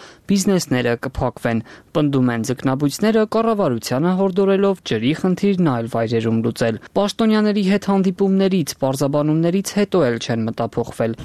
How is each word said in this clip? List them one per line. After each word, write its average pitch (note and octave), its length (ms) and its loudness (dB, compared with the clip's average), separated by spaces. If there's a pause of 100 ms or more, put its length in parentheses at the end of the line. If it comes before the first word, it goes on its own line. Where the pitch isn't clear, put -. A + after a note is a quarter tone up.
(220)
բիզնեսները E3+ 720 0
կփակվեն, A#2 680 -4 (260)
պնդում C#3 440 2
են A2+ 160 -2
ձկնաբույծները C#3+ 800 0
կառավարությանը F#3 880 0
հորդորելով G3 680 2
ջրի A#2+ 320 0
խնդիրն F#3 560 0
այլ A#2 200 -2
վայրերում A2+ 520 0
լուծել։ A2+ 460 -2
Պաշտոնյաների G#3+ 760 0
հետ F#3+ 240 0
հանդիպումներից, F#3+ 920 2
պարզաբանումներից D3+ 960 0
հետո G3+ 260 0
էլ A#2+ 180 2
չեն A2+ 280 -4
մտափոխվել։ A2+ 760 -4